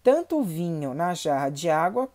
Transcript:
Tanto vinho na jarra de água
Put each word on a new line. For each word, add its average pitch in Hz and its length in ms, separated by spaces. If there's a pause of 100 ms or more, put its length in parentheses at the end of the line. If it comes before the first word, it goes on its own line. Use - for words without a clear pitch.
Tanto 311 420
vinho 160 500
na 170 200
jarra 143 360
de 147 200
água 185 460